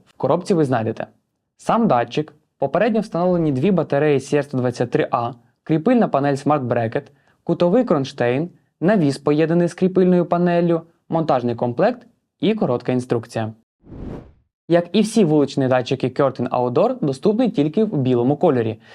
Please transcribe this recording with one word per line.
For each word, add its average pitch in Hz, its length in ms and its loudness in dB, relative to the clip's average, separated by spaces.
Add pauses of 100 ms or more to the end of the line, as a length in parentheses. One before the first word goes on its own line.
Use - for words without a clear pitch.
В - 80 -20
коробці 175 420 -2
ви 160 100 2
знайдете 117 420 -2 (500)
сам 220 320 0
датчик, 127 460 -2 (240)
попередньо 202 420 0
встановлені 170 520 -2
дві 135 180 0
батареї 147 480 0
C 135 180 -4
R 143 60 0
сто 135 160 -6
двадцять 123 320 -4
три 151 200 -2
А, 120 200 -2 (320)
кріпильна 185 460 2
панель 143 260 0
Smart 139 340 0
Bracket, 120 340 -2 (420)
кутовий 175 400 2
кронштейн, 139 640 -2 (320)
навіс, 156 380 2
поєднаний 165 500 2
з - 60 -6
кріпильною 180 520 2
панеллю, 175 540 2 (280)
монтажний 143 460 0
комплект 135 520 -2 (340)
і 196 140 0
коротка 131 380 -2
інструкція. 117 600 -4 (1160)
Як 170 240 2
і 220 80 2
всі 214 240 2
вуличні 143 440 2
датчики 127 380 0
Curtain 127 420 -2
Outdoor, 127 520 0
доступний 208 500 0
тільки 156 340 0
в 208 120 -4
білому 127 400 2
кольорі. 120 420 0 (160)